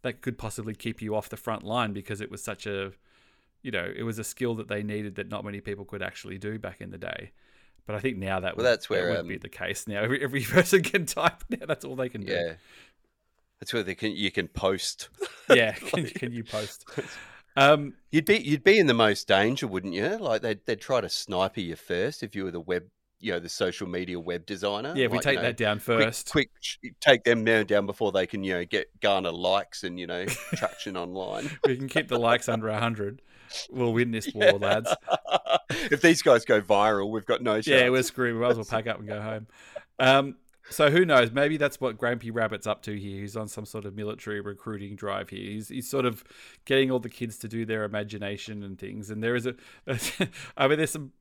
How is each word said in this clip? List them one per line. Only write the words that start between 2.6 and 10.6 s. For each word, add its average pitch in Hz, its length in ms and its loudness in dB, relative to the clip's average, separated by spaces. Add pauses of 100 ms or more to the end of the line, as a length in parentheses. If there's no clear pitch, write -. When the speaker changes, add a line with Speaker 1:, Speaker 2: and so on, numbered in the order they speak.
Speaker 1:
a, 98 260 -6 (720)
you 127 80 -8
know, 92 220 -4
it 107 100 -8
was 113 160 -6
a 110 40 -8
skill 120 320 -2
that 110 120 -10
they 104 160 -4
needed 104 320 -6
that 98 140 -8
not 101 140 -8
many 101 180 -8
people 101 220 -8
could 95 200 -10
actually 95 340 -10
do 104 220 -8
back 98 200 -12
in 95 120 -12
the 92 60 -14
day. - 340 -10 (560)
But 107 80 -6
I 104 40 -4
think 120 180 -2
now 95 220 -2
that 90 160 -4
Speaker 2:
Well, 110 100 -2
Speaker 1:
would, 123 60 6
Speaker 2:
that's - 180 -2
where, 92 180 0
Speaker 1:
that 85 60 0
would 85 80 0
Speaker 2:
um, 85 60 -8
Speaker 1:
be 85 100 -6
the - 120 -12
case 90 380 -8
now. 101 160 -4
Every, 120 200 0
every 135 180 -4
<laughs> - 20 -4
person 175 400 6